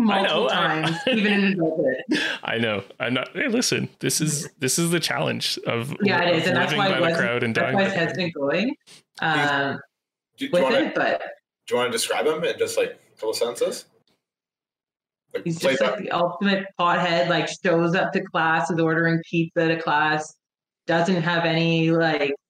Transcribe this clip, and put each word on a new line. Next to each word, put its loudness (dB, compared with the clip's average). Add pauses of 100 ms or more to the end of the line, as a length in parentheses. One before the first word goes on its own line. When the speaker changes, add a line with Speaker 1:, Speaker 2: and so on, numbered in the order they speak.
Speaker 1:
I 2
know, 0
Speaker 2:
multiple 0
Speaker 1:
I 0
Speaker 2:
times, -2 (120)
even 2
in 2
adulthood. 0 (140)
Speaker 1:
<laughs> -2
I -2
know. -2 (160)
I'm 0
not, -2
hey, -2
listen, 0 (120)
this -2
is, -2 (120)
this 0
is 0
the 2
challenge -2
of -2
Speaker 2:
Yeah, 2
it 2
Speaker 1:
of 0
Speaker 2:
is, 0
and 2
that's 0
Speaker 1:
living 0
Speaker 2:
why 2
Speaker 1:
by 2
Speaker 2:
I 0
Speaker 1:
the 2
Speaker 2:
wasn't, 2
Speaker 1:
crowd 0
and 0
Speaker 2:
that's 2
Speaker 1:
dying -2
Speaker 2:
why 2
I 2
Speaker 1:
by 0
the -4
crowd. 0
Speaker 2:
hesitant -4
going, -2 (420)
Speaker 3:
Please. 0
Speaker 2:
um, -2
Speaker 3:
Do, -8 (600)
do -6
you -6
Speaker 2:
with 4
Speaker 3:
wanna, 2 (100)
Speaker 2:
it, -6
but 0 (460)
Speaker 3:
do -2
you 2
wanna 0
describe -2
him 0
in -2
just, -2
like, 0
a -20
couple -4
sentences? -4 (1500)
Like, -6
Speaker 2:
he's -4
Speaker 3:
play 2
Speaker 2:
just, 0
like, 0
Speaker 3:
by -8
Speaker 2:
the -8
ultimate 0 (120)
pothead, 2
like, 0 (160)
shows 2
up 0
to 0
class, 0
is 0
ordering 2 (100)
pizza 2
to 0
class, 0 (520)
doesn't 2
have 0
any, 2
like, 2 (160)